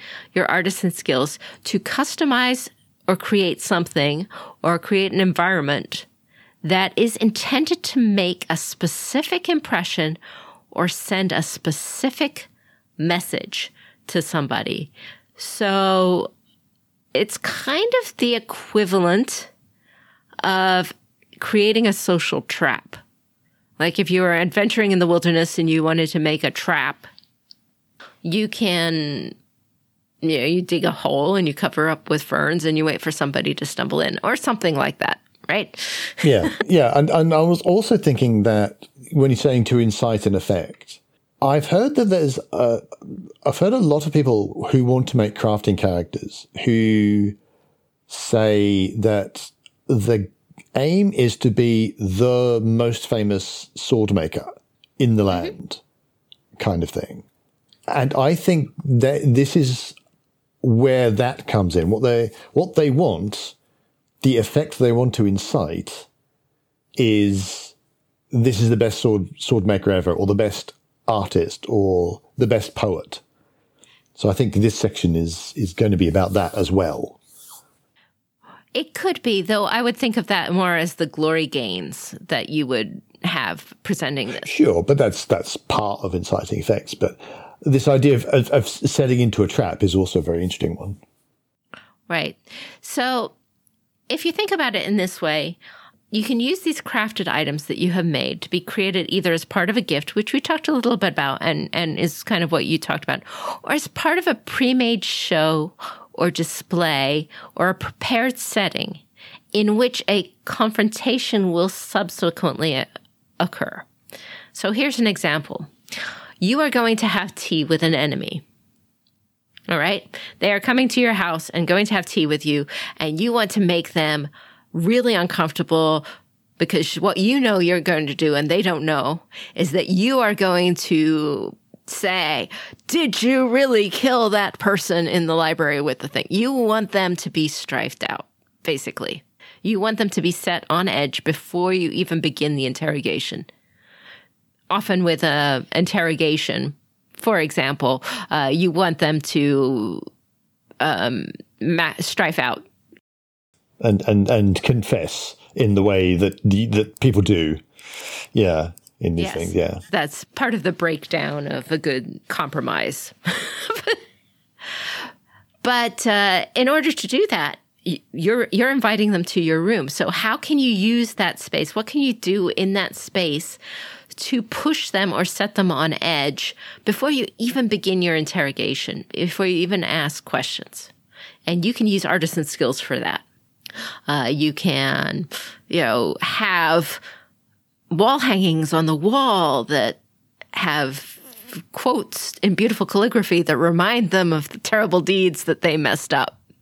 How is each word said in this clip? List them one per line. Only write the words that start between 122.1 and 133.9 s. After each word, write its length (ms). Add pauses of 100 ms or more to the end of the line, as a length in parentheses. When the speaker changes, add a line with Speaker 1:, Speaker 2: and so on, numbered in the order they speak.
Speaker 1:
with 180
you, 220 (300)
and 240
you 120
want 200
to 80
make 320
them 360 (440)
really 420
uncomfortable 880 (540)
because 380
what 200
you 220
know 220
you're 200
going 280
to 60
do 200
and 140
they 140
don't 220
know 380 (320)
is 160
that 180
you 300
are 160
going 400
to 800 (300)
say, 640 (360)
"Did 360
you 260
really 400
kill 420